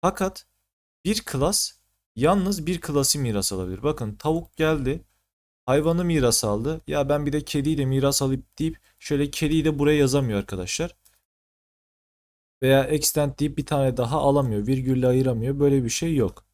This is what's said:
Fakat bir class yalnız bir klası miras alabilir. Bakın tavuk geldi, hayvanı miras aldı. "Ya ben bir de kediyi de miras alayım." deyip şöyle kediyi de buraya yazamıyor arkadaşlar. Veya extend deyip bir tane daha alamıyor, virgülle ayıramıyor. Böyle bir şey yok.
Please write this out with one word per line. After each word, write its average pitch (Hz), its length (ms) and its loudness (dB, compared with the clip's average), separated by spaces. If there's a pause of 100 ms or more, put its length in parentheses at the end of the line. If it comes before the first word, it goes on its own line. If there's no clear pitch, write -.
Fakat 190 460 -4 (580)
bir 202 260 -2
class 147 400 0 (440)
yalnız 185 500 2
bir 170 160 -4
klası 143 380 0
miras 104 340 -2
alabilir. 92 300 -6
Bakın 127 320 -4
tavuk 160 400 -4
geldi, 156 500 -2 (600)
hayvanı 160 400 2
miras 143 380 2
aldı. 117 440 -2
"Ya 147 220 -2
ben 147 160 2
bir 143 80 -2
de 147 120 -2
kediyi 147 320 0
de 139 80 0
miras 135 360 2
alayım." 131 240 -2 (140)
deyip 160 200 -4 (200)
şöyle 143 320 -2
kediyi 156 340 0
de 151 140 0
buraya 147 180 4
yazamıyor 131 420 2
arkadaşlar. 98 560 -6 (1700)
Veya 135 200 6
extend 147 560 -2
deyip 147 180 -2
bir 143 80 -4
tane 135 320 0
daha 123 200 -2
alamıyor, 135 500 2
virgülle 131 400 0
ayıramıyor. 127 520 0
Böyle 139 240 4
bir 117 60 -2
şey 165 260 -2
yok. 113 380 -2